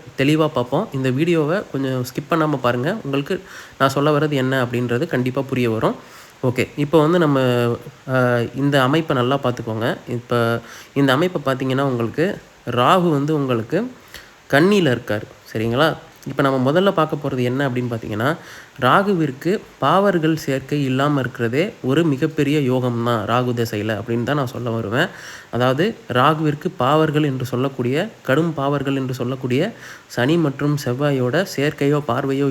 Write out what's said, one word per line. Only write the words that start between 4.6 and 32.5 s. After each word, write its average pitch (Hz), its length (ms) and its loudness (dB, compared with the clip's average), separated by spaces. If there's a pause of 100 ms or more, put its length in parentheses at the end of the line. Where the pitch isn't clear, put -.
அப்படின்றது 120 460 -2
கண்டிப்பா 127 360 -2
புரிய 123 260 0
வரும். 135 280 0 (460)
ஓகே, 127 200 0 (140)
இப்போ 147 220 2
வந்து 160 200 4
நம்ம, 147 180 4 (720)
அஹ், 123 360 2 (100)
இந்த 139 260 0
அமைப்பை 156 340 2
நல்லா 127 240 2
பார்த்துக்கோங்க. 113 480 -2 (260)
இப்போ 120 260 -2 (560)
இந்த 139 180 4
அமைப்பை 170 280 0
பார்த்தீங்கன்னா 135 460 0
உங்களுக்கு 117 380 -2 (480)
ராகு 165 360 4
வந்து 143 240 0
உங்களுக்கு 127 440 0 (720)
கன்னியில 170 420 4
இருக்கார், 104 360 -4 (180)
சரிங்களா? 117 420 0 (400)
இப்போ 139 160 -2
நம்ம 135 180 2
முதல்ல 165 300 2
பார்க்க 156 240 0
போறது 139 280 -4
என்ன 123 200 -2
அப்படின்னு 123 280 -2
பார்த்தீங்கன்னா, 110 360 -4 (520)
ராகுவிற்கு 160 720 2 (260)
பாவர்கள் 165 600 2
சேர்க்கை 135 440 -4
இல்லாம 135 380 0
இருக்கிறதே 123 440 -2 (200)
ஒரு 135 200 2
மிகப்பெரிய 151 580 0
யோகம் 123 420 0
தான் 117 220 2
ராகு 123 280 0
திசையில 110 420 -2
அப்படின்னு 117 340 -2
தான் 147 100 0
நான் 123 140 -4
சொல்ல 120 160 -6
வருவேன். 113 400 -2 (420)
அதாவது 131 340 2 (260)
ராகுவிற்கு 151 640 2
பாவர்கள் 151 500 2
என்று 131 200 -4
சொல்லக்கூடிய, 131 500 -2 (260)
கடும் 156 300 2
பாவர்கள் 139 480 -2
என்று 127 140 -4
சொல்லக்கூடிய 131 500 -2 (440)
சனி 135 280 2
மற்றும் 147 400 0
செவ்வாயோட 127 580 0 (120)
சேர்க்கையோ 143 560 0
பார்வையோ 135 480 0